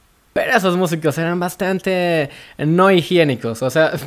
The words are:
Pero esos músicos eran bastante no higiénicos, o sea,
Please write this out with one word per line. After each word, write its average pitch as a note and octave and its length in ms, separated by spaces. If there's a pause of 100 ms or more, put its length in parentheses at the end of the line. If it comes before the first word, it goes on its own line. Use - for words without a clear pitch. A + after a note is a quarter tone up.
(320)
Pero - 240
esos F3+ 200
músicos D#3+ 420
eran E3+ 220
bastante F3+ 880 (280)
no F3 340
higiénicos, D3 680
o C3 80
sea, D#3+ 220 (140)